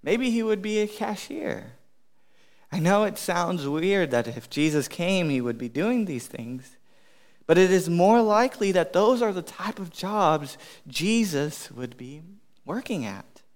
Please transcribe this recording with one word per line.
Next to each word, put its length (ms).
Maybe 260
he 140
would 180
be 180
a 80
cashier. 840
I 80
know 240
it 140
sounds 500
weird 440
that 160
if 220
Jesus 380
came, 420
he 120
would 160
be 120
doing 360
these 220
things, 500
but 100
it 140
is 180
more 320
likely 520
that 200
those 280
are 120
the 80
type 380
of 120
jobs 680
Jesus 840
would 260
be 240
working 420
at. 200